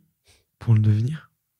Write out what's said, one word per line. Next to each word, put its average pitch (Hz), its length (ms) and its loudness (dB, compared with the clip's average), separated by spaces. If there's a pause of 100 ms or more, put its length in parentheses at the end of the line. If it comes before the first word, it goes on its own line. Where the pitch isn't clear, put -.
(600)
pour 117 140 0
le 110 60 4
devenir ? 110 520 -2 (280)